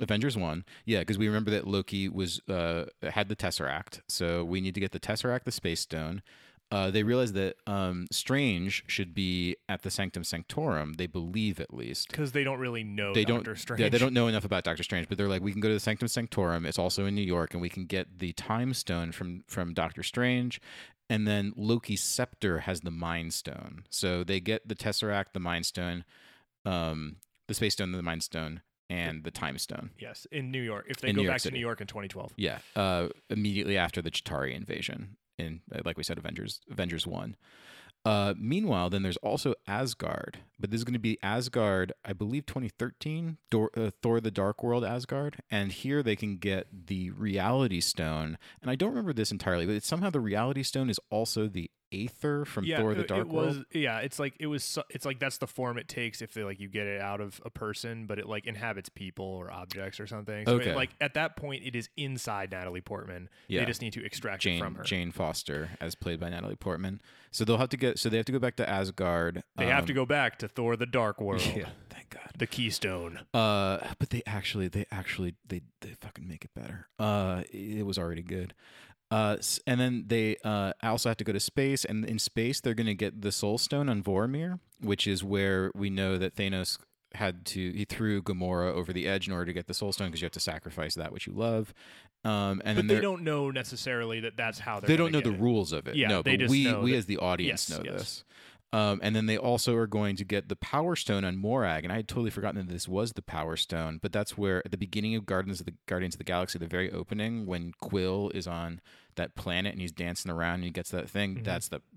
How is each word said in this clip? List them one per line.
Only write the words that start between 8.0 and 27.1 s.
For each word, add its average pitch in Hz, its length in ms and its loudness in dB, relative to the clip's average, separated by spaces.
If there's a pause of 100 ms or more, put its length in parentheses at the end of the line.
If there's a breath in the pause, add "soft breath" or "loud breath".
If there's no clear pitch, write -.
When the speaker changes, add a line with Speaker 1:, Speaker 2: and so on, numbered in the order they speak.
Speaker 1:
Strange 104 760 2
should 87 260 -2
be 90 420 2 (140)
at 95 140 -4
the 95 60 -4
Sanctum 92 360 -2
Sanctorum, 82 680 -2
they 90 120 -2
believe 92 540 -2
at - 120 -8
least. 60 380 -4
Speaker 2:
'Cause 143 220 -2
they 143 100 2
don't 135 160 -2
really 120 240 -2
know 101 300 0
Speaker 1:
They 107 100 6
don't, 117 220 4
Speaker 2:
Doctor 110 60 -4
Speaker 1:
yeah, 104 40 -6
they 113 320 2
Speaker 2:
Strange. 120 120 6
Speaker 1:
don't 131 140 6
know 120 140 6
enough 110 160 4
about 92 220 0
Doctor 85 180 0
Strange, 87 240 0
but 98 100 0
they're 101 120 4
like, 92 120 2
"We 98 120 0
can 104 80 -2
go 107 80 4
to 110 40 6
the 104 60 4
Sanctum 110 300 0
Sanctorum. 87 560 2
It's 76 120 -2
also 95 280 2
in 98 100 2
New 104 60 2
York, 87 320 2
and 87 80 -4
we 87 80 0
can 92 160 -6
get 90 340 -4
the 90 140 -2
Time 123 400 0
Stone 85 400 -2
from, 90 340 -8
from 87 260 -4
Doctor 80 300 -2
Strange." 123 560 0 (500 loud breath)
And 107 160 4
then 104 300 2
Loki's 107 480 2
scepter - 560 0
has 90 220 -2
the 87 100 -4
Mind 85 420 -2
Stone. 67 560 -8
So 90 360 2
they 95 160 2
get 107 260 0
the 110 80 -4
Tesseract, 104 560 0
the 95 80 -4
Mind 85 260 0
Stone, 87 380 -2 (600 loud breath)
um, 80 520 0 (300)